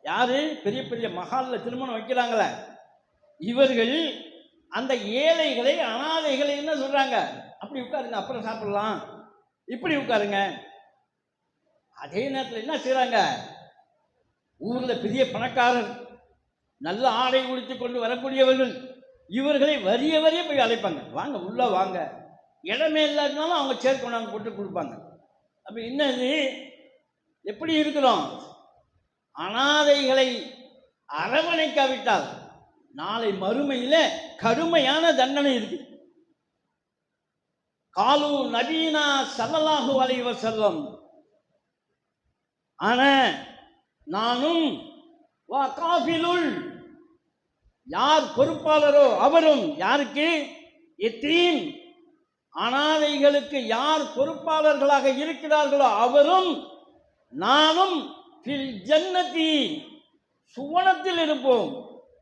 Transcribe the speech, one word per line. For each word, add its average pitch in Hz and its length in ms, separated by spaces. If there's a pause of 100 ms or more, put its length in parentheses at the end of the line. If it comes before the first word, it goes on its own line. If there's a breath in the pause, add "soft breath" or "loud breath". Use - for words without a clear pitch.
யாரு? 254 600
பெரிய 247 180
பெரிய 233 260
மஹால்ல 240 540
திருமணம் 240 340
வைக்கிறாங்களே, 226 520 (880)
இவர்கள் 254 880 (440)
அந்த 254 280
ஏழைகளை, 277 840
அனாதைகளை 285 760
என்ன 302 180
சொல்றாங்க? 269 680 (160)
"அப்படி 254 220
உட்காருங்க, 240 300
அப்புறம் 226 320
சாப்பிடலாம், 214 840 (360)
இப்படி 285 320
உட்காருங்க." 202 640 (1400)
அதே 185 320
நேரத்துல 262 240
என்ன 240 240
செய்றாங்க? 240 520 (1300)
ஊர்ல 247 380
பெரிய 254 360
பணக்காரர், 247 760 (720)
நல்ல 202 300
ஆடை 254 360
உடுத்தி 254 320
கொண்டு 247 280
வரக்கூடியவர்கள், 262 1000 (260)
இவர்களை 277 500
வரிய 254 420
வரிய 320 240
போய் 294 140
அழைப்பாங்க, 208 520
"வாங்க, 202 280
உள்ள 226 280
வாங்க." 185 580 (380)
இடமே 302 440
இல்லாதனாலும் 294 440
அவங்க 269 300
சேர் 269 160
கொண்டாந்து 233 340
போட்டு 214 200
கொடுப்பாங்க. 180 480 (680)
அப்ப 220 160
என்னது? 262 840 (800)
எப்படி 214 300
இருக்கிறோம்? 277 840 (760)
அனாதைகளை 262 1200 (580)
அரவணைக்காவிட்டால் 262 1120 (680)
நாளை 202 400
மறுமையில 254 760 (280)
கடுமையான 311 760
தண்டனை 269 420
இருக்கு. 214 320 (2000)
காலு 269 600
நபீனா 294 760 (140)
ஸல்லல்லாஹு 277 640
அலைஹி 254 180
வஸல்லம், 214 760 (1800)
ஆனா 247 560 (760)
நானும் 262 800 (640)
வ 269 260
காஃபிலுல், 330 1040 (1040)
யார் 277 380
பொறுப்பாளரோ 294 960
அவரும், 277 580
யாருக்கு? 285 720 (520)
யதீம், 285 880 (720)
அனாதைகளுக்கு 285 1000
யார் 262 440
பொறுப்பாளர்களாக 285 1040
இருக்கிறார்களோ 277 920
அவரும் 294 720 (600)
நானும் 311 840 (300)
ஃபில் 262 380
ஜன்னதி, 311 1000 (600)
சுவனத்தில் 359 760
இருப்போம். 254 840 (200)